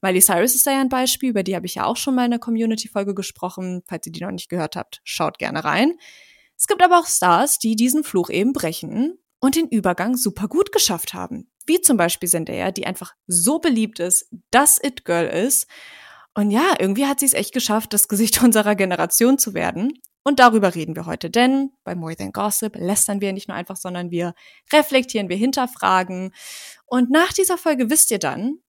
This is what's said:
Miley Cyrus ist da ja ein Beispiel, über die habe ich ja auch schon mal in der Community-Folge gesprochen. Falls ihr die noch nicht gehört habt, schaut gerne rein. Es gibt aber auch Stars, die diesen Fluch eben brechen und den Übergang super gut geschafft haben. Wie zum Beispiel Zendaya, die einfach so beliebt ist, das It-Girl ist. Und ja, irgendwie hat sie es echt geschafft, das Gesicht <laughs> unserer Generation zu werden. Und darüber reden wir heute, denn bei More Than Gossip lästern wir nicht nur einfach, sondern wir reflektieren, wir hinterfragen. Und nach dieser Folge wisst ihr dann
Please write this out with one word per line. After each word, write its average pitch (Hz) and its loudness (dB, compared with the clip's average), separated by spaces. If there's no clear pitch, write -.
Miley 185 2
Cyrus 202 4
ist - 2
da - 0
ja 269 2
ein 269 0
Beispiel, 254 -2
über 208 0
die 190 -2
habe 175 -6
ich 175 -8
ja - -4
auch 233 0
schon - -2
mal 247 2
in 240 0
der 233 -2
Community-Folge 226 -2
gesprochen. 185 -8
Falls - -10
ihr 165 -14
die 165 -12
noch 175 -8
nicht 185 -10
gehört 170 -6
habt, - -12
schaut - -4
gerne - -6
rein. 196 2
Es - -2
gibt 370 2
aber 359 8
auch 330 -6
Stars, 185 2
die 226 0
diesen 254 2
Fluch 175 -2
eben 220 2
brechen 214 -4
und 269 2
den 330 2
Übergang 208 0
super 214 -2
gut 359 0
geschafft - 0
haben. - -10
Wie 349 2
zum 269 2
Beispiel 175 0
Zendaya, 165 -4
die 196 -8
einfach - -10
so 180 0
beliebt 226 0
ist, 180 -2
das 285 6
It-Girl 170 -2
ist. 226 -2
Und 208 2
ja, 311 2
irgendwie 196 0
hat 277 -2
sie 285 0
es - 2
echt - -4
geschafft, 220 -2
das 202 2
Gesicht 214 2
<laughs> - 4
unserer 214 6
Generation 190 2
zu 202 -2
werden. 190 -2
Und 190 2
darüber 220 6
reden 160 -6
wir 165 -10
heute, 170 -8
denn 269 2
bei 180 -8
More 165 -8
Than 196 -10
Gossip 208 -4
lästern 202 -2
wir 196 -2
nicht 196 -10
nur - -8
einfach, 180 -10
sondern 175 -8
wir 170 -4
reflektieren, 262 2
wir 175 -2
hinterfragen. 190 0
Und 247 2
nach 320 4
dieser 370 0
Folge 254 0
wisst 311 2
ihr 196 -2
dann 190 -4